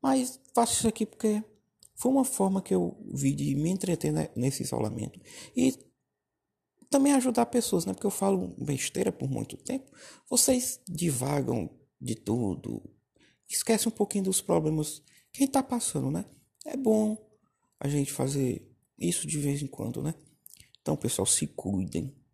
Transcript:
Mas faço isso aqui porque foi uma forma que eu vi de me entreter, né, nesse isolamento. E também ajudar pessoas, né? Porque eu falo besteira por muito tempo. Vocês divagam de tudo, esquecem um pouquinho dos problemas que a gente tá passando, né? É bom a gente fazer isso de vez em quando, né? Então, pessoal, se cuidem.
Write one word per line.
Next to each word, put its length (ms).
Mas 380
faço 200
isso 140
aqui 180
porque 380
foi 160
uma 120
forma 380
que 120
eu 240
vi 220
de 220
me 140
entreter, 420
né, 240
nesse 280
isolamento. 560
E 180
também 240
ajudar 340
pessoas, 380
né? 80
Porque 120
eu 60
falo 460
besteira 540
por 180
muito 280
tempo. 340
Vocês 580
divagam 840
de 160
tudo, 680
esquecem 440
um 40
pouquinho 300
dos 140
problemas 600
que 120
a 20
gente 60
tá 120
passando, 480
né? 140
É 120
bom 400
a 80
gente 240
fazer 600
isso 300
de 120
vez 220
em 60
quando, 340
né? 140
Então, 140
pessoal, 300
se 220
cuidem. 680